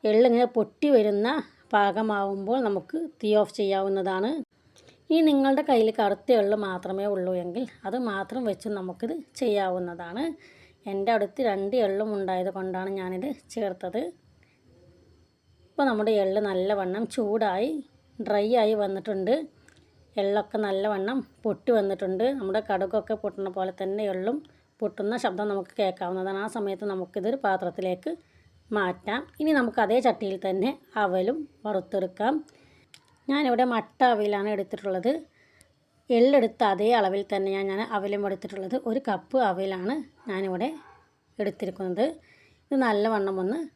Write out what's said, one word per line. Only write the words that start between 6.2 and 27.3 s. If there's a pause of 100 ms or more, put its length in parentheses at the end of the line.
എള്ള്
മാത്രമേ
ഉള്ളൂ (100)
എങ്കിൽ (240)
അത് (120)
മാത്രം
വെച്ച്
നമുക്കിത് (260)
ചെയ്യാവുന്നതാണ്. (680)
എൻ്റെ
അടുത്ത്
രണ്ട് (100)
എള്ളും
ഉണ്ടായത്
കൊണ്ടാണ്
ഞാനിത് (240)
ചേർത്തത്. (1700)
ഇപ്പോൾ
നമ്മുടെ (100)
എള്ള്
നല്ലവണ്ണം (100)
ചൂടായി (560)
ഡ്രൈ (180)
ആയി
വന്നിട്ടുണ്ട്. (880)
എള്ളൊക്കെ
നല്ലവണ്ണം (260)
പൊട്ടി
വന്നിട്ടുണ്ട്. (160)
നമ്മുടെ
കടുകൊക്കെ
പൊട്ടുന്ന
പോലെ
തന്നെ (120)
എള്ളും (420)
പൊട്ടുന്ന (100)
ശബ്ദം
നമുക്ക്
കേൾക്കാവുന്നതാണ്.
ആ (100)
സമയത്ത്
നമുക്കിതൊരു